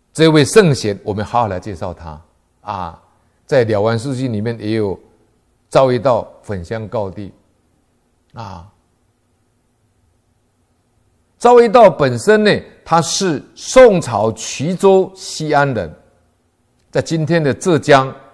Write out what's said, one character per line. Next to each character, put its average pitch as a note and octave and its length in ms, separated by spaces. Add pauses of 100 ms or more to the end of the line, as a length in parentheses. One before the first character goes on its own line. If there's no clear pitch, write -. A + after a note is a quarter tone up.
(120)
这 D#3+ 160
位 D#3 160
圣 E3+ 320
贤， G2+ 260
我 G#2+ 120
们 G#2 100
好 A#2+ 160
好 A#2 80
来 F#2 100
介 G2 160
绍 F2+ 200
他 D#2+ 280 (380)
啊。 F#2 420 (440)
在 C3 220
《了 G#2 140
凡 A2+ 160
四 C3 180
训》 C3 160
里 G#2 100
面 A#2 180
也 G#2 140
有 G#2 260 (720)
赵 C3+ 200
月 B2 80
道 A2 320 (140)
粉 F#2+ 200
香 A2 240
告 G#2 220
地 F#2+ 220 (1000)
啊。 F#2+ 360 (2750)
赵 A#3+ 220
月 A#3 80
道 G#3+ 200
本 C3 300
身 G#3+ 240
呢， G3+ 80 (320)
他 E3 180
是 E3 400 (140)
宋 A#3 440
朝 A2+ 340
衢 D#3+ 420
州 F#3+ 400
西 - 380
安 C#3+ 200
人， F#2 160 (1000)
在 C#3+ 100
今 D#3+ 240
天 E3 160
的 C#3 120
浙 E3 260
江 C3+ 340 (200)